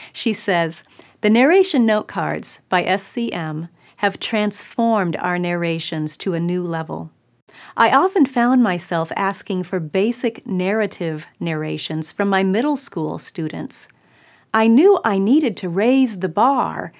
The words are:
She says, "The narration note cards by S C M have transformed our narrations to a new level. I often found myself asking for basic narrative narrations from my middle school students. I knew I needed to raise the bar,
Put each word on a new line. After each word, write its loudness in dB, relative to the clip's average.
She -2
says, 0
"The 4
narration 4
note 2
cards -6
by 2
S -2
C -4
M -8
have -2
transformed 0
our -2
narrations -2
to -4
a -2
new -2
level. -6
I 6
often 4
found 2
myself 0
asking -4
for -4
basic -2
narrative -2
narrations -4
from -2
my 4
middle 0
school -6
students. -8
I 2
knew 6
I 0
needed 2
to -6
raise 2
the -2
bar, 0